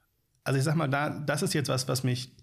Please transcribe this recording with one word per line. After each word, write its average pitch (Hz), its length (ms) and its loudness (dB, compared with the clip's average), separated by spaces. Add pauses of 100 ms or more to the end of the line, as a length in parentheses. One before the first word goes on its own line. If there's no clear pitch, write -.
(440)
also 135 160 0
ich 131 60 2
sag 156 100 2
mal, 156 140 2
da, 143 200 2
das 147 320 -2
ist 190 120 0
jetzt 147 160 0
was, 131 180 0
was 131 160 0
mich, 123 400 -2